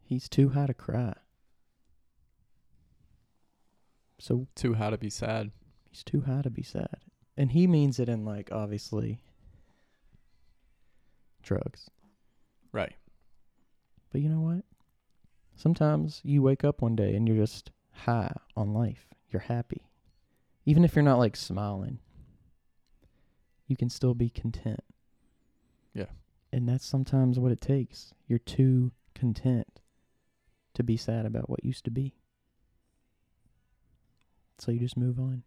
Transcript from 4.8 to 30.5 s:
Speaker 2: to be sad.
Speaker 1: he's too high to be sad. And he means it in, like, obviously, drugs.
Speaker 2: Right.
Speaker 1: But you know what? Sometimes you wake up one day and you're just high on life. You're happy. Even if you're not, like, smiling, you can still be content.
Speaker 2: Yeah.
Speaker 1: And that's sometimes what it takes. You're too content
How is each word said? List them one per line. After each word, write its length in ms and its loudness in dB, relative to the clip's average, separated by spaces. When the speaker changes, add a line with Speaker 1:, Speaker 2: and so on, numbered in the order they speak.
Speaker 2:
to 80 -4
be 120 -8
sad. 420 -6
Speaker 1:
he's 140 -20
too 180 -2
high 200 -2
to 80 -4
be 140 -8
sad. 340 -8
And 140 2
he 160 6
means 320 4
it 100 0
in, 160 -4
like, 260 -10
obviously, 680 -6
drugs. 480 -6
Speaker 2:
Right. 200 -4
Speaker 1:
But 100 -2
you 80 0
know 120 0
what? 240 -2
Sometimes 680 2
you 180 4
wake 220 4
up 180 2
one 140 2
day 200 2
and 120 2
you're 100 4
just 340 -2
high 420 -2
on 160 -2
life. 340 -2
You're 140 -4
happy. 440 -6
Even 180 8
if 120 4
you're 80 6
not, 160 6
like, 180 2
smiling, 640 -6
you 100 -2
can 120 -2
still 260 0
be 140 0
content. 520 -6
Speaker 2:
Yeah. 140 -6
Speaker 1:
And 160 -2
that's 180 -2
sometimes 540 2
what 120 2
it 100 -2
takes. 520 -4
You're 120 0
too 520 4
content 640 -2